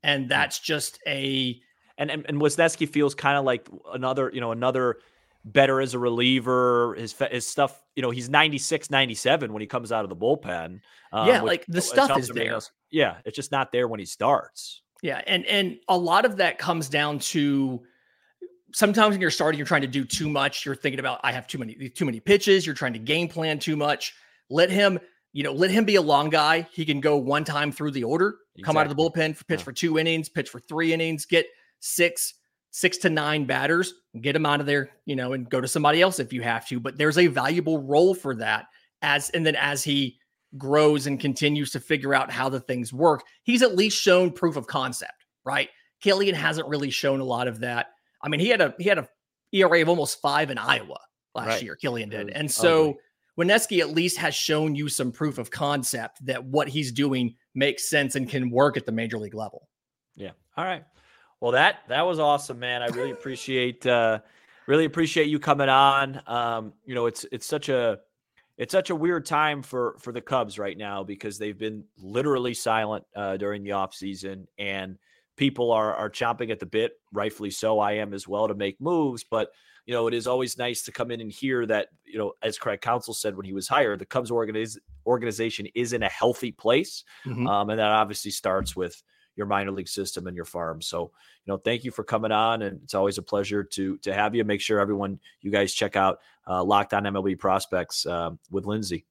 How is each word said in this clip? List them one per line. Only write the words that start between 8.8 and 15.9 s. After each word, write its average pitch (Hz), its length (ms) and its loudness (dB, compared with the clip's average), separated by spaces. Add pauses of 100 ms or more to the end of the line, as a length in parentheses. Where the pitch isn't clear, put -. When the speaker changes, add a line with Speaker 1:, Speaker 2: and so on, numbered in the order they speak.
Speaker 2:
ninety-seven 131 640 0
when 107 80 -8
he 107 60 -8
comes 117 260 -6
out 110 100 0
of 95 60 -6
the 90 80 -10
bullpen. 90 640 -4 (320)
Um, 110 160 4
Speaker 1:
Yeah, 240 140 6
Speaker 2:
which, - 60 -2
Speaker 1:
like, 170 180 -2
the 175 60 -8
Speaker 2:
you - 20 -6
know, 180 40 0
it 175 40 0
Speaker 1:
stuff - 260 2
Speaker 2:
helps 131 140 2
Speaker 1:
is 123 80 -6
Speaker 2:
him 120 60 -8
to 135 40 -4
Speaker 1:
there. - 160 -4
Speaker 2:
us-, - 140 -10 (200)
yeah, 120 360 2
it's 110 100 -8
just 131 160 -8
not 135 200 -2
there 123 160 2
when 110 120 -6
he 90 60 -10
starts. - 760 -2 (220)
Speaker 1:
Yeah, 143 240 -4
and, 180 180 0
and 190 420 0
a 180 100 4